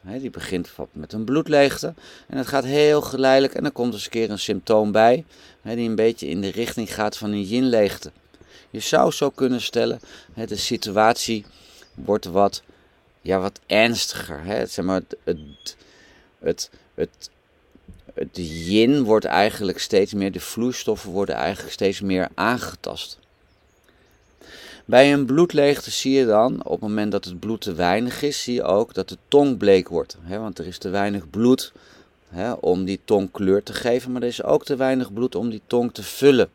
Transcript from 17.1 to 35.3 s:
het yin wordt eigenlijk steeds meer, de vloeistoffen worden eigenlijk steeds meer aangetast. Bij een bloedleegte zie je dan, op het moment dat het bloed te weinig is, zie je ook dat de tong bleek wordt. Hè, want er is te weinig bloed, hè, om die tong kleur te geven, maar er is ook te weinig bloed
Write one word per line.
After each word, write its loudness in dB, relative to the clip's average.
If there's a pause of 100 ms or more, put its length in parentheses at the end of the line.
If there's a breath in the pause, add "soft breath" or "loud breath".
het -8 (380)
yin 4
wordt 2
eigenlijk 0
steeds 0
meer, -2
de -8
vloeistoffen -4
worden -4
eigenlijk -6
steeds -2
meer 0
aangetast. -6 (1700 loud breath)
Bij 8
een 2
bloedleegte 2
zie -2
je 4
dan, 2
op -4
het -4
moment -2
dat -2
het -12
bloed -6
te -8
weinig 0
is, -4
zie -4
je -2
ook 0
dat -6
de -14 (100)
tong 4
bleek 4
wordt. -4
Hè, -10
want -12
er -8
is -14
te -8
weinig -2
bloed, 2 (580 soft breath)
hè, -6
om 0
die -4
tong 0
kleur 2
te -14
geven, -2
maar -8
er -4
is -8
ook 0
te -4
weinig -2
bloed -4